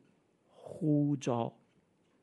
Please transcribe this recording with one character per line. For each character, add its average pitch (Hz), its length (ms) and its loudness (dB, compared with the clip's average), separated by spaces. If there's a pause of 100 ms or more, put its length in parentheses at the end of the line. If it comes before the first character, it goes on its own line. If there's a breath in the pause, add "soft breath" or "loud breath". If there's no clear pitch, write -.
(460)
呼 147 680 0
召。 120 400 -2 (680)